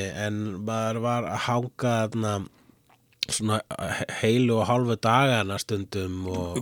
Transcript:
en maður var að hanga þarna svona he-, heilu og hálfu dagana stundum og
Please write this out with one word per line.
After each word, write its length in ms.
en 260
maður 420
var 300
að 80
hanga 600
þarna 340
svona 440
he-, 480
heilu 420
og 100
hálfu 300
dagana 600
stundum 680
og 340